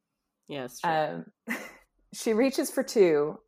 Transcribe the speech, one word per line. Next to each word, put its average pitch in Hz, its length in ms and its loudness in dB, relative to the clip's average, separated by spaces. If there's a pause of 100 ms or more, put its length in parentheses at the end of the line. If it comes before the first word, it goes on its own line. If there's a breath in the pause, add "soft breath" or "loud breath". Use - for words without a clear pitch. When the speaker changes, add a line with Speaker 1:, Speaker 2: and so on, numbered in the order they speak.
(480)
Speaker 1:
Yeah, 139 160 -8
it's - 160 -16
true. 170 120 0
Speaker 2:
Um, 160 400 -2 (140)
<laughs> - 680 -14
she - 180 -2
reaches 269 380 2
for 269 120 -2
two 170 640 4